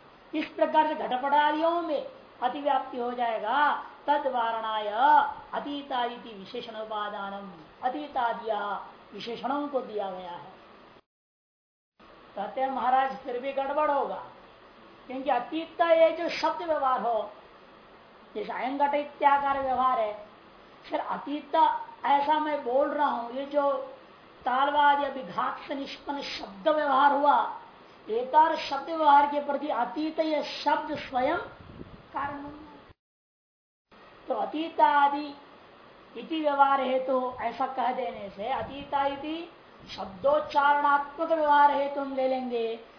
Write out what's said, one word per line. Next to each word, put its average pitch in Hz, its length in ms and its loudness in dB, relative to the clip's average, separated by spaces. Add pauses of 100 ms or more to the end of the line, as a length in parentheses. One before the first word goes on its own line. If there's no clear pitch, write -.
(340)
इस 302 120 -2
प्रकार 311 400 2
से 311 80 -2
घटपटादियों 294 880 0
में 311 300 -4 (300)
अतिव्याप्ति 262 560 -2
हो 240 140 -4
जाएगा। 233 720 0 (200)
तद 285 200 2
वारणाय 220 640 -2 (640)
अतीतादिति 240 760 -6
विशेषण 220 480 -12
उपादानम, 208 760 -8 (300)
अतीतादिया 220 1040 -4 (240)
विशेषणों 233 560 -6
को 262 120 -2
दिया 202 300 -6
गया 180 200 -10
है। 175 220 -14 (1800)
कहते 208 240 -6
हैं, 262 100 0
"महाराज, 254 460 0
फिर 247 240 -8
भी 269 120 -6
गड़बड़ 277 380 0
होगा, - 340 -2 (840)
क्योंकि 269 240 -4
अतीत 311 500 -4
ये 330 300 6
जो 330 180 -4
शब्द 320 340 -2
व्यवहार 277 380 0
हो, 208 320 -2 (1000)
जैसे 208 180 -6
अयं 240 260 -4
घट 277 160 2
इत्याकार 277 680 2
व्यवहार 254 400 2
है, 208 280 -4 (640)
फिर 302 100 -2
अतीत 285 540 -6 (500)
ऐसा 285 340 4
मैं 294 260 -2
बोल 269 260 2
रहा 294 160 0
हूं, 240 260 -4
ये 269 140 -6
जो 285 480 0 (500)
तालवाद 285 580 4
या 277 60 -2
विघात 254 500 -6 (100)
से 302 60 -6
निष्पन्न 277 480 -8
शब्द - 460 -6
व्यवहार 285 440 4
हुआ, 269 480 2 (500)
एतार 302 460 4
शब्द 277 300 -6
व्यवहार 294 400 6
के 285 140 -2
प्रति 285 280 -4
अतीत 302 520 -2
ये 311 220 2
शब्द 302 560 -2
स्वयं 277 400 0 (720)
कारण 285 320 -6
बन 294 60 -12
गया। 294 420 -20 (1400)
तो 254 60 -2
अतीत 311 460 -4
आदि 285 540 4 (840)
इति 311 240 -6
व्यवहार 277 400 4
हेतु 254 600 0
ऐसा 233 260 -4
कह 254 260 -2
देने 208 380 -8
से 202 180 -8
अतीता 277 580 -4
इति 311 460 -6 (380)
शब्दोच्चारणात्मक 285 1400 2
व्यवहार 294 380 6
हेतु 277 300 0
हम 269 140 -6
ले 262 140 0
लेंगे, 240 560 -4 (140)